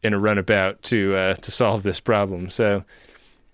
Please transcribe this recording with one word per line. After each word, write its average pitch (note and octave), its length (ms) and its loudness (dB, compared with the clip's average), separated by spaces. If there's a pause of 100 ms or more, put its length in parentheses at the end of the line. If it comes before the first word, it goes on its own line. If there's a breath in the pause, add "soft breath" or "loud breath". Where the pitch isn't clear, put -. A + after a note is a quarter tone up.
in G#2+ 100 0
a G2+ 60 0
runabout G2+ 640 0
to, G2 320 0
uh, F#2+ 200 0
to - 160 -12
solve G#2+ 320 0
this G2 160 -2
problem. F#2+ 500 -2
So G2+ 340 0 (720 soft breath)